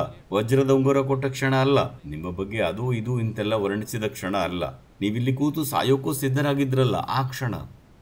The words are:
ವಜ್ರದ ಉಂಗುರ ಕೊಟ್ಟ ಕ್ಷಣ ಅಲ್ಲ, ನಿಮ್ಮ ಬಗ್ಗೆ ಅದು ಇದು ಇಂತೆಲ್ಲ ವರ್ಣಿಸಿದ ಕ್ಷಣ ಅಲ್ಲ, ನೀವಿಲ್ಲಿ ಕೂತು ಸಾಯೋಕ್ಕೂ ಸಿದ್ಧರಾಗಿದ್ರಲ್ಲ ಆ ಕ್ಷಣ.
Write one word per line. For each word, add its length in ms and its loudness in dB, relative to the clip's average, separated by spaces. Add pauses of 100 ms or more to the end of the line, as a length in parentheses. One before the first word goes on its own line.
(340)
ವಜ್ರದ 380 4
ಉಂಗುರ 300 6
ಕೊಟ್ಟ 240 0
ಕ್ಷಣ 300 0
ಅಲ್ಲ, 420 4
ನಿಮ್ಮ 340 -8
ಬಗ್ಗೆ 300 -4
ಅದು 320 0
ಇದು 260 -2
ಇಂತೆಲ್ಲ 340 -2
ವರ್ಣಿಸಿದ 500 -2
ಕ್ಷಣ 340 -4
ಅಲ್ಲ, 420 -4
ನೀವಿಲ್ಲಿ 540 -2
ಕೂತು 300 0
ಸಾಯೋಕ್ಕೂ 500 0
ಸಿದ್ಧರಾಗಿದ್ರಲ್ಲ 800 0
ಆ 320 -2
ಕ್ಷಣ. 280 -6 (460)